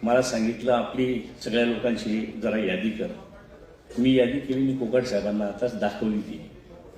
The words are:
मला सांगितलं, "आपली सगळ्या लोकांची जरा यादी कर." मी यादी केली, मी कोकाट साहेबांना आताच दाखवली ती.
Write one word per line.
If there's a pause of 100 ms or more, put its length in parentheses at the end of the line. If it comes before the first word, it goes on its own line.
मला
सांगितलं,
"आपली (140)
सगळ्या
लोकांची
जरा
यादी
कर." (880)
मी
यादी
केली,
मी
कोकाट
साहेबांना
आताच
दाखवली
ती. (480)